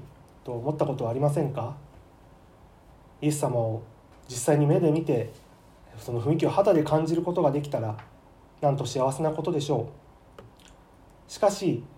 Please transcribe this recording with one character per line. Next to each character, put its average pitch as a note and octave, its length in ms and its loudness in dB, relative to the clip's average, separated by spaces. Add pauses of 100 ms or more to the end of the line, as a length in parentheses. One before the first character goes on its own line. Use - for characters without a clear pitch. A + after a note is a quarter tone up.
(460)
と B2+ 80 -8
思 A#2+ 180 -4
っ D3 60 -6
た D3 80 0
こ C#3 80 -2
と B2 100 -6
は A2+ 80 -2
あ - 20 -4
り B2+ 60 -4
ま D3 100 2
せ D3+ 140 0
ん C3+ 80 -2
か？ A2 240 -8 (1400)
イ C#3+ 80 -2
エ D3+ 40 4
ス C#3+ 80 -4
様 B2 180 0
を A2+ 240 -2 (480)
実 - 60 -14 (100)
際 D3 140 6
に D3 60 4
目 E3+ 140 4
で D#3+ 140 4
見 D#3+ 100 0
て、 B2 300 -2 (640)
そ A#2+ 160 -8
の A#2+ 80 -2
雰 D3 140 2
囲 - 20 2
気 D3+ 80 2
を C#3+ 40 2
肌 G3 240 4
で D3+ 120 4
感 D#3 200 2
じ D#3+ 80 -2
る E3+ 80 0
こ F3 120 -4
と F3+ 80 0
が D3+ 100 4
で C#3+ 100 0
き C#3+ 80 -10
た A#2+ 120 -4
ら、 G#2+ 160 -6 (640)
な D3 100 4
ん B2+ 60 0
と A#2+ 80 -4
幸 C3 260 0
せ D3 120 -6
な D3+ 80 2
こ D#3 120 -6
と F#3 80 -2
で D#3 80 0
し - 120 -2
ょ A2+ 180 -2 (1400)
う。 - 40 -20
し - 60 -14
か G3+ 140 4
し、 D#3+ 320 -2 (140)